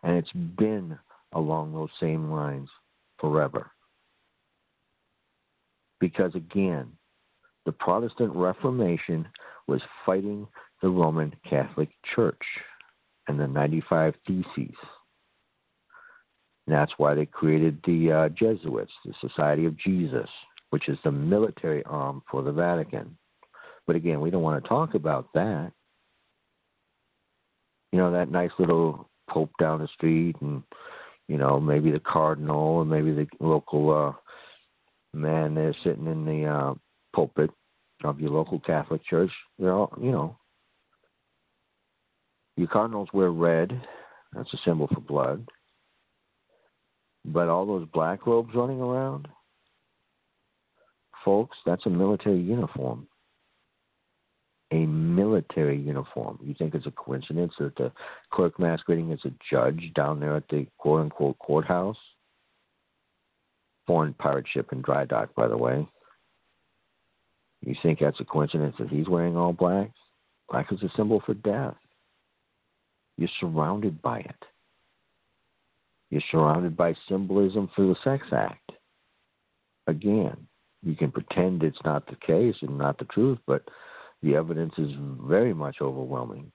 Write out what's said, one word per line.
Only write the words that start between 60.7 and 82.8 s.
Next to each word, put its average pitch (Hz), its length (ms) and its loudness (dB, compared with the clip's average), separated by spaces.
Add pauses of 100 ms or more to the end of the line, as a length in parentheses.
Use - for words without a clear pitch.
quote-unquote 76 600 2
courthouse? 90 580 0 (1900)
Foreign 78 280 2
pirate 69 400 -2
ship - 180 -4
in 65 100 -6
dry 69 220 0
dock, 58 320 -4
by 58 140 2
the 57 80 0
way. 64 280 0 (1800)
You 64 220 -6
think 80 160 4
that's 73 220 2
a 65 40 -6
coincidence 73 540 0
that 60 100 -4
he's 78 200 -2
wearing 87 260 2
all 87 160 2
black? 92 400 2 (580)
Black - 220 -4
is 98 120 -4
a 90 120 -2
symbol 107 300 2
for - 80 -2
death. 107 420 -2 (1400)
You're 82 100 0 (140)
surrounded 82 600 -2
by 117 180 -2
it. - 260 -16 (1700)
You're 76 200 -2
surrounded 80 440 2
by 85 200 2 (120)
symbolism 98 680 0
for 98 80 4
the 92 200 6
sex 139 280 0
act. - 400 -2 (1120)
Again, 95 500 0 (460)
you 80 140 -2
can 76 160 0
pretend 90 500 0
it's 78 240 0
not 73 220 -2
the 67 80 -14
case 104 460 2
and 71 180 -6
not 71 180 0